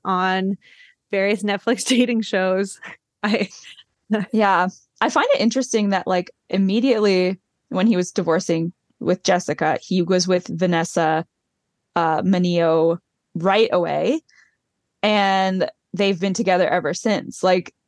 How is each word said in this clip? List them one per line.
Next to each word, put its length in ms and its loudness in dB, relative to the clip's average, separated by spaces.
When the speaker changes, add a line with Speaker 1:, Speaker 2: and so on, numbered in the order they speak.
Speaker 1:
on 520 0
various 320 0
Netflix 400 -2
<laughs> 20 -10
dating 360 2
shows. 580 -2
I 260 0
Speaker 2:
Yeah. 360 2
I 100 0
find 240 2
it 60 0
interesting 500 0
that, 160 -2
like, 240 -2
immediately 880 2
when 180 0
he 100 4
was 160 -2
divorcing 600 -2
with 240 -2
Jessica, 600 -2
he 200 -2
was 240 0
with 220 0
Vanessa, 760 0
uh, 280 0
Manillo 760 2
right 380 2
away. 480 0
And 680 2
they've 260 0
been 160 -2
together 340 2
ever 260 -2
since. 480 -4
Like, 320 0